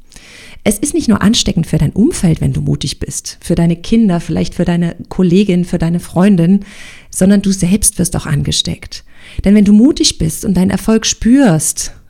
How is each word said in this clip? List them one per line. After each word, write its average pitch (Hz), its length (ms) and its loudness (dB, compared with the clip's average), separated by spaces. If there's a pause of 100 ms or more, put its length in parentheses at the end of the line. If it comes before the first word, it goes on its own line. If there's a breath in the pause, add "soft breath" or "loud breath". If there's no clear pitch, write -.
(680 loud breath)
Es - 120 0
ist 302 160 -6
nicht 320 120 -4
nur 208 140 2
ansteckend - 460 0
für 156 100 -2
dein 143 140 0
Umfeld, 196 500 0
wenn 143 100 0
du 139 80 -4
mutig 143 400 -4
bist, - 400 -10
für - 160 -4
deine 170 200 0
Kinder, 190 440 0
vielleicht 165 360 -6
für 170 100 -2
deine 170 300 -2 (140)
Kollegin, 185 540 2
für 175 140 -4
deine 170 220 -2
Freundin, 185 640 2 (500 loud breath)
sondern 196 320 2
du 196 80 0
selbst 190 480 -2
wirst 165 160 -2
auch 143 100 -6
angesteckt. - 800 -6 (380 loud breath)
Denn 196 100 4
wenn 214 100 6
du 202 100 4
mutig 247 440 4
bist - 260 -4
und 185 120 -2
deinen 185 160 2
Erfolg 220 340 0
spürst, 226 840 2 (180)